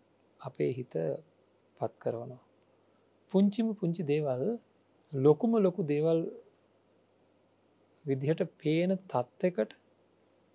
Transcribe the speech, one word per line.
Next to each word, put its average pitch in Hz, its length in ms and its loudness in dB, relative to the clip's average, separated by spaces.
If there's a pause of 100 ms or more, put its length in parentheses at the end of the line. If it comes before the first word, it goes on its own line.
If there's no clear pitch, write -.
(400)
අපේ 139 320 -4
හිත 123 200 -10 (880)
පත් 113 180 -6
කරනවා. 120 400 -8 (920)
පුංචිම 202 440 2
පුංචි 170 280 -4
දේවල් 147 560 -2 (560)
ලොකුම 151 420 4
ලොකු 190 260 2
දේවල් 160 480 0 (1800)
විදිහට 139 360 0
පේන 170 540 0
තත්ත්වයකට - 760 -4 (840)